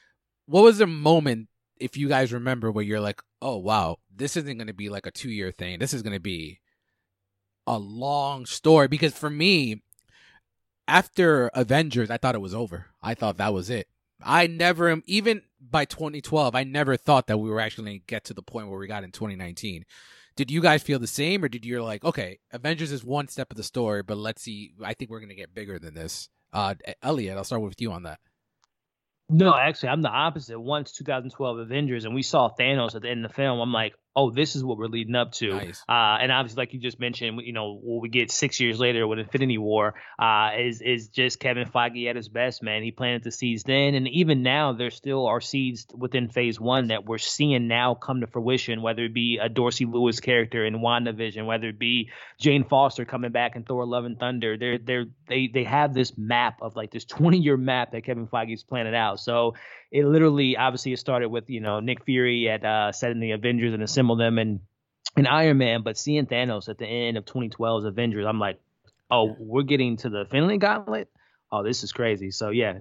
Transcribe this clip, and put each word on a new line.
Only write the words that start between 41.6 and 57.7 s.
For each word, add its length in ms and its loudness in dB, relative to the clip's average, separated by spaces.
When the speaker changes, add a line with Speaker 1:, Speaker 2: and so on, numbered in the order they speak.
Speaker 2:
Feige 420 -2
at 60 -4
his 140 -10
best, 340 -4
man. 200 -4
He 80 -6
planted 320 -4
the 80 -8
seeds 320 -4
then, 320 2
and 120 0
even 360 2
now, 300 2
there 160 -4
still 380 -2
are 140 0
seeds 520 -4
within 360 -2
Phase 300 0
One 280 2
that 180 -4
we're 120 -4
seeing 500 0
now 260 2
come 280 -4
to 60 -4
fruition, 540 -2
whether 220 -2
it 100 -4
be 280 0
a 80 0
Dorsey 360 0
Lewis 340 2
character 460 2
in 140 -2
WandaVision, 640 -2
whether 240 -4
it 100 -12
be 300 0
Jane 240 6
Foster 420 2
coming 260 -6
back 240 -2
in 80 -10
Thor: 220 -4
Love 200 -2
and 140 -8
Thunder. 380 -2
They're, 200 -2
they're, 280 -4
they, 200 0
they 160 -2
have 300 2
this 240 0
map 440 0
of, 140 -10
like, 160 -10
this 140 -12
twenty-year 520 4
map 340 -2